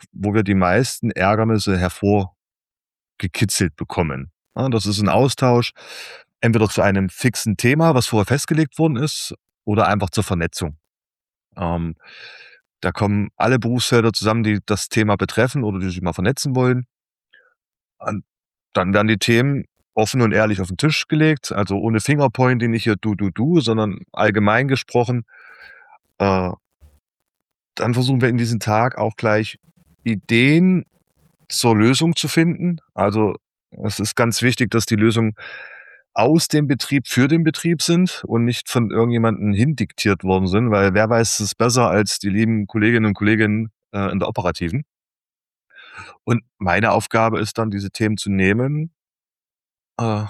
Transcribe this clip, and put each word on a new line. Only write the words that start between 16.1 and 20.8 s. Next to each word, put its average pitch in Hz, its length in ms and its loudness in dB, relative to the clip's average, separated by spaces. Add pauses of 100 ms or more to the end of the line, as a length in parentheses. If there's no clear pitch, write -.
vernetzen 127 440 -2
wollen. 127 300 0 (1120)
Und 110 260 -8 (480)
dann 95 200 0
werden 104 140 4
die 110 120 2
Themen 127 440 2 (300)
offen 110 280 0
und 113 120 4
ehrlich 104 260 2
auf 92 80 -4
den 92 100 -8
Tisch 151 300 -2